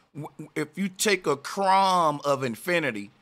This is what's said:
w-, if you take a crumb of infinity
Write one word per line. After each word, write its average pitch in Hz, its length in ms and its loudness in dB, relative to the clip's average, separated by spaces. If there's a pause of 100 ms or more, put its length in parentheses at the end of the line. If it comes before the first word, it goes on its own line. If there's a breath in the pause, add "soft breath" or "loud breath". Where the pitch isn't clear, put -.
(160 soft breath)
w-, 151 400 -14
if 151 220 -4
you 196 100 -2
take 185 400 0
a 143 80 2
crumb 185 880 2
of 139 220 0
infinity 120 680 -2 (100)